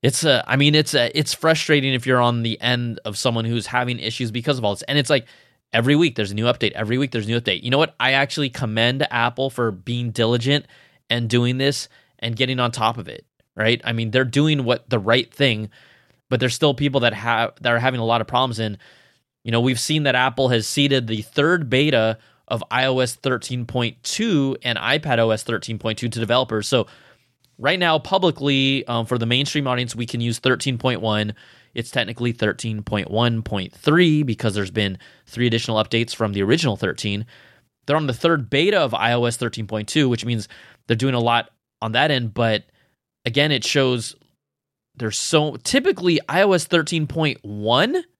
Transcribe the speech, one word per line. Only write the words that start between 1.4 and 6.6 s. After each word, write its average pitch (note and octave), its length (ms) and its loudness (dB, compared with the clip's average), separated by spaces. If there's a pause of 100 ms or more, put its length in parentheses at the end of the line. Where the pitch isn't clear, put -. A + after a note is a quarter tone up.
if B2 100 -4
you're B2+ 160 4
on A#2+ 220 2
the A2+ 180 -4
end A#2+ 420 -2
of G#2 140 -6
someone A#2 280 0
who's A#2 200 -2
having B2 320 -2
issues A#2 320 -4
because B2 300 -2
of A2+ 40 -6
all G2+ 120 0
this. - 80 -14
And C#3+ 160 0
it's C3 100 -2
like, C3+ 160 2 (480)
every A#2+ 220 4
week D#3 200 2
there's G#2 160 -4
a G2+ 40 -6
new G#2+ 100 -2
update. A#2+ 260 0